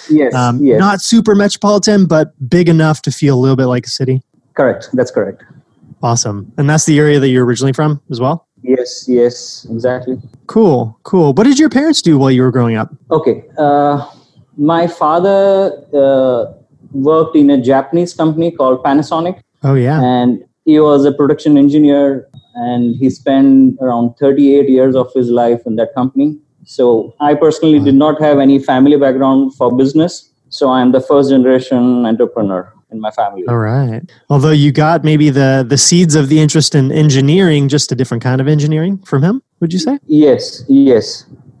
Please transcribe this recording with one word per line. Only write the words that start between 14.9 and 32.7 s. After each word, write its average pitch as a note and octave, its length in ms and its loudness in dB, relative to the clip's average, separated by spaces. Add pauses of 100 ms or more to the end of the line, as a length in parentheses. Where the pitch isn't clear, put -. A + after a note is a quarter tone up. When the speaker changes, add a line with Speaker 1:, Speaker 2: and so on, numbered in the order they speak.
Speaker 1:
uh, C3 540 0 (460)
worked D3+ 440 0
in C#3+ 140 4
a C3+ 100 2
Japanese C3+ 540 -2
company D#3+ 360 -2
called C3 320 -2
Panasonic. D#3 580 -4 (240)
Speaker 2:
Oh, C#3 100 0
yeah. C3+ 280 0
Speaker 1:
And B2 400 -2 (220)
he D#3 160 2
was C#3+ 240 2
a C#3+ 80 2
production D3 460 0
engineer, C#3+ 680 2 (280)
and A#2+ 420 -4
he B2+ 140 0
spent C3+ 720 -2
around A#2+ 360 -4
thirty-eight C#3 520 2
years C3 260 2
of B2+ 160 -2
his B2 160 -2
life A#2+ 380 0
in A2 100 -6
that C3+ 180 -4
company. C3+ 440 -2 (260)
So A#2+ 560 -2
I D3 140 0
personally D3+ 460 2
Speaker 2:
Wow. C#3+ 40 -2
Speaker 1:
did C#3 120 2
not D3+ 260 0
have D3 160 2
any C3+ 200 4
family C3+ 380 2
background C3+ 600 0
for B2 200 -2
business. D3+ 540 -2 (180)
So C3+ 220 -4
I B2+ 100 0
am B2+ 120 2
the C3 100 2
first C#3 260 2
generation B2+ 760 0
entrepreneur G#2+ 680 -4 (180)